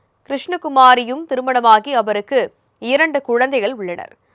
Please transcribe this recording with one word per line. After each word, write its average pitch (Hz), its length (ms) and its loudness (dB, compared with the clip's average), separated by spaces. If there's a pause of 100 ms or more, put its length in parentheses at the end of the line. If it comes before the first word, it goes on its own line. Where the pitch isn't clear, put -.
(300)
கிருஷ்ணகுமாரியும் 269 960 2
திருமணமாகி 247 760 2
அவருக்கு 208 400 -2 (400)
இரண்டு 277 420 -2
குழந்தைகள் 247 580 -2
உள்ளனர். 180 320 -10 (240)